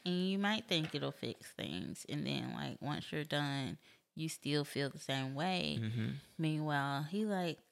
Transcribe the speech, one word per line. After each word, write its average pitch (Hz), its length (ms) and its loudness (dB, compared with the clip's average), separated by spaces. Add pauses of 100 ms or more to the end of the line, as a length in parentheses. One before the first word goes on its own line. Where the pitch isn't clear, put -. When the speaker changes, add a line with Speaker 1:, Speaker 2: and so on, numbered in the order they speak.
Speaker 1:
and 180 240 4
you 196 80 2
might 208 300 2
think 156 260 4
it'll 139 180 0
fix - 380 -6
things, - 580 -6
and 143 180 0
then, 127 280 0
like, 135 260 -4
once 151 320 -4
you're 151 120 -2
done, 143 520 0 (380)
you 160 140 -2
still 143 360 0
feel 139 260 0
the 135 80 -10
same 135 360 0
way. 175 480 2
Speaker 2:
Mm-hmm. 113 260 0 (300)
Speaker 1:
Meanwhile, 151 720 2
he 208 140 0
like, 185 340 0 (140)